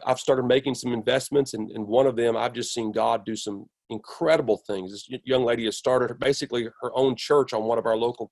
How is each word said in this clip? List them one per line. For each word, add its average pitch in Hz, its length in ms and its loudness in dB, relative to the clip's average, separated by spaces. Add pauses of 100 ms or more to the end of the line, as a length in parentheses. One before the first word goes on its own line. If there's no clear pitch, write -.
I've 127 140 0
started 131 240 2
making 127 320 2
some 123 160 -4
investments, 123 640 0
and, 110 180 -6
and 107 160 -8
one 123 180 4
of 123 120 0
them, 117 180 2
I've 117 160 -2
just 120 220 -8
seen 110 180 -4
God 110 340 0
do 113 80 -4
some 101 320 -8 (240)
incredible 127 800 0
things. 95 240 -6
This 101 180 -16
y-, 127 140 -10
young 131 220 2
lady 117 180 0
has 107 140 -2
started 127 420 0
basically 131 480 -2 (140)
her 123 120 -4
own 131 220 2
church 143 380 2
on 110 100 0
one 117 140 2
of 110 80 0
our 113 100 2
local 117 360 -2